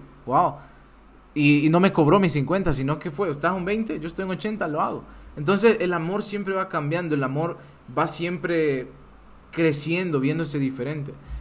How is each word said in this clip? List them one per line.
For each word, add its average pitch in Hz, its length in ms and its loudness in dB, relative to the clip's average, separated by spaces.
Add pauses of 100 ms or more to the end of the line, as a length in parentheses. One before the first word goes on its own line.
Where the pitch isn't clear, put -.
(260)
wow". 143 300 2 (840)
Y, 147 280 6
y - 20 6
no 165 120 4
me 190 120 4
cobró 165 260 6
mis 180 140 4
cincuenta, 151 400 0
sino 135 260 -2
que 175 120 -8
fue, 180 200 -2
"¿Estás 147 220 -2
un 180 140 -4
veinte? 220 340 -4
Yo 156 60 -8
estoy 190 180 -8
en 185 60 -6
ochenta, 190 380 -4
lo 156 120 -2
hago". 190 240 -4 (320)
Entonces, 202 440 4
el 180 120 0
amor 175 300 -2
siempre 196 320 -6
va 190 160 -2
cambiando, 160 440 -2
el 139 80 0
amor 147 360 -4 (380)
va 156 100 2
siempre 160 840 -2 (600)
creciendo, 160 680 0
viéndose 151 400 0
diferente. 139 540 -4 (280)